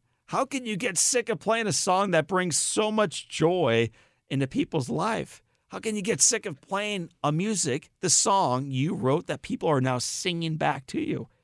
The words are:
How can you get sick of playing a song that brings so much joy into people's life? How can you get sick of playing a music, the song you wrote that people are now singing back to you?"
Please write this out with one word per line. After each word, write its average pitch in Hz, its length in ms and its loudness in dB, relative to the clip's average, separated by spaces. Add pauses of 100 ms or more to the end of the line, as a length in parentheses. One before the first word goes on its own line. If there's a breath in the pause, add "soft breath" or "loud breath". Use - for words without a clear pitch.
(260)
How 233 180 0
can 262 200 -6
you 214 120 -4
get 175 200 -4
sick - 320 0
of 208 120 -4
playing 220 260 0
a 180 60 0
song 190 400 2
that 160 160 4
brings 180 280 0
so 214 360 0
much 214 360 0
joy 151 640 2 (380 soft breath)
into 139 180 0
people's 143 420 -2
life? 202 540 -4 (260)
How 190 100 -12
can 214 180 -4
you 208 60 -4
get 185 180 -2
sick 220 260 2
of 160 140 -10
playing 196 500 -4 (140)
a 147 80 2
music, 165 580 -2 (100)
the 175 100 0
song 143 600 2
you 135 240 0
wrote 131 320 0
that 143 160 -6
people - 260 -4
are 143 120 4
now 127 180 0
singing 165 580 -4
back 143 320 -2
to - 120 -6
you?" - 280 -4 (160)